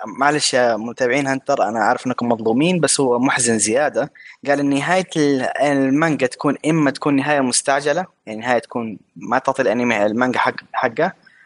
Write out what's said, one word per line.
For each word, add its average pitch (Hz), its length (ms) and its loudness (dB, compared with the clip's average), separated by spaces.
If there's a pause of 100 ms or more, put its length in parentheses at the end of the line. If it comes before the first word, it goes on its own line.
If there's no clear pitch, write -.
(180)
معلش 143 360 2
يا 120 220 2
متابعين 120 500 -2
هانتر، 135 360 -2
أنا 107 160 0
عارف 113 280 0
إنكم 120 220 -2
مظلومين، 120 520 0
بس - 200 0
هو 123 180 2
محزن 123 400 0
زيادة. 110 540 0 (340)
قال 143 140 0
إن 143 80 0
نهاية 156 480 0
ال-، 135 460 0
المانجا 139 640 2
تكون، - 300 -2 (100)
إما 151 240 2
تكون 143 260 -2
نهاية 143 240 2
مستعجلة، 143 680 0 (200)
يعني 110 140 -10
نهاية 120 180 0
تكون 113 400 -6 (180)
ما 101 220 -2
تعطي 135 240 0
الأنمي 113 440 2
المانجا 120 320 0
حق، 123 160 0 (180)
حقه، 131 400 -2 (340)